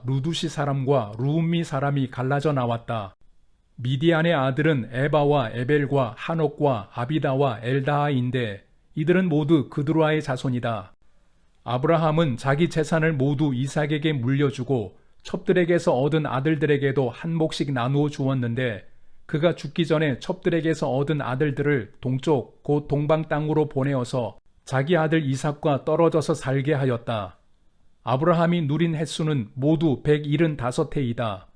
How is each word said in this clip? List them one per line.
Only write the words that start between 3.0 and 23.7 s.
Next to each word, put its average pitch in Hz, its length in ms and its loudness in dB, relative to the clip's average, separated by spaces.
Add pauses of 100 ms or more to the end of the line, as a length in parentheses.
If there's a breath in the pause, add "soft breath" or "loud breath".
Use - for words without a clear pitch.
미디안의 156 560 2
아들은 135 600 0
에바와 143 560 2
에벨과 131 680 0
한옥과 147 760 -2
아비다와 135 680 0
엘다하인데 131 1000 -2 (300)
이들은 175 340 2
모두 147 420 2
그두라의 156 520 0
자손이다. 123 720 -4 (680)
아브라함은 151 760 2
자기 143 320 2
재산을 160 440 0
모두 143 400 0
이삭에게 147 600 -2
물려주고 131 840 -2 (240 soft breath)
첩들에게서 175 760 2
얻은 151 260 2
아들들에게도 139 840 0
한 165 240 -6
몫씩 156 400 -2
나누어 135 340 2
주었는데 127 800 -2 (380)
그가 160 300 0
죽기 156 300 -2
전에 151 340 0
첩들에게서 165 680 -2
얻은 143 320 0
아들들을 135 800 -2
동쪽 131 640 -2
곧 147 240 0
동방 151 400 0
땅으로 151 400 0
보내어서 131 680 -4 (260)